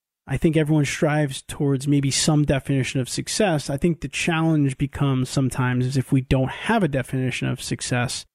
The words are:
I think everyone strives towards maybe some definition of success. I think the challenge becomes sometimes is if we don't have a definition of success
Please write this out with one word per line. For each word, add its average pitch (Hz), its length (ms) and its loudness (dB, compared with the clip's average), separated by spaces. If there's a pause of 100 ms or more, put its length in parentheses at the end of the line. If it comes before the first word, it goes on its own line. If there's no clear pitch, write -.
(280)
I 135 80 -2
think 160 200 2
everyone 151 280 4
strives 147 580 0
towards 139 460 -2
maybe 139 240 2
some 151 320 2
definition 139 560 0
of 120 80 -4
success. 165 600 -2
I 143 100 -2
think 170 220 0
the 143 80 -8
challenge 160 680 0
becomes 135 500 0
sometimes 127 580 0
is 135 100 -2
if - 160 -2
we 135 80 4
don't 131 300 0
have 220 340 0
a 151 40 2
definition 131 600 -2
of 127 120 -4
success - 640 -4 (100)